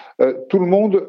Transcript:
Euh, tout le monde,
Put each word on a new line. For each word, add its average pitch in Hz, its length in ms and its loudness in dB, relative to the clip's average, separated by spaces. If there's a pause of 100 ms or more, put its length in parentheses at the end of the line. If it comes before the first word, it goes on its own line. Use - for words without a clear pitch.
(220)
Euh, 127 120 2 (160)
tout 196 100 0
le 180 80 -2
monde, 196 420 2